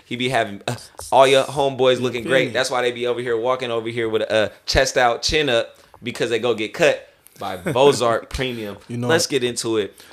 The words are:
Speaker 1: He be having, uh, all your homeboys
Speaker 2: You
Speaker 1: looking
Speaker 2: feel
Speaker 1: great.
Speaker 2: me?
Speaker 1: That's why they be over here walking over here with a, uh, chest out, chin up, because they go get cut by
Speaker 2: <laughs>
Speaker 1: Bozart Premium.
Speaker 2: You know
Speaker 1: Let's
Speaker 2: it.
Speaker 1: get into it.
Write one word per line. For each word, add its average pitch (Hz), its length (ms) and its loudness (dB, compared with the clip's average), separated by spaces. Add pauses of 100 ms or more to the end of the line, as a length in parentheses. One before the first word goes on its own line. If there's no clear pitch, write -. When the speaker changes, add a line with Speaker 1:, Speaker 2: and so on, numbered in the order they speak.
Speaker 1:
He 123 100 -8
be 123 140 -2
having, 104 360 -2
uh, 120 80 -4 (380)
all 131 140 8
your 135 180 6
homeboys 131 520 2
Speaker 2:
You 120 80 -2
Speaker 1:
looking 120 180 -4
Speaker 2:
feel - 100 -6
Speaker 1:
great. 135 160 2
Speaker 2:
me? 113 60 -10
Speaker 1:
That's 131 160 -2
why 123 100 -2
they 123 100 0
be 117 160 -4
over 120 140 -2
here 120 160 -2
walking 123 340 -2
over 117 200 -4
here 117 180 -2
with 110 140 0
a, 104 100 -4
uh, 104 160 2 (160)
chest 135 320 0
out, 120 260 2
chin 156 280 0
up, 117 260 0 (260)
because 117 280 -4
they 117 80 0
go 117 160 0
get 107 180 -6
cut 147 380 0 (280)
by 95 180 -8
Speaker 2:
<laughs> 85 80 -12 (100)
Speaker 1:
Bozart 120 560 4
Premium. 117 480 -6 (100)
Speaker 2:
You 120 80 -8
know 120 120 -4
Speaker 1:
Let's 165 180 2
Speaker 2:
it. - 40 -6
Speaker 1:
get 131 140 0
into 113 320 -2
it. 101 180 -2 (180)